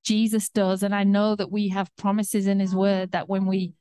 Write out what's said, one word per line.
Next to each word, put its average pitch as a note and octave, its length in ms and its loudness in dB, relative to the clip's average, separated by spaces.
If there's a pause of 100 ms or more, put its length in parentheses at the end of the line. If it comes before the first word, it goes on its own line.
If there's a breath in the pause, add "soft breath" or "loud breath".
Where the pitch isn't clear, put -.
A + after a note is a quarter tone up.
Jesus G#3+ 460 0
does. F#3+ 340 0
And G3+ 100 -2
I G3+ 120 0
know G#3 300 2
that G3 160 -6
we G#3 180 -2
have F#3+ 260 -4
promises G3+ 500 -2
in G3 140 2
his F#3+ 160 0
word F#3+ 380 0
that F3 140 -4
when F#3+ 200 -2
we F#3+ 340 -2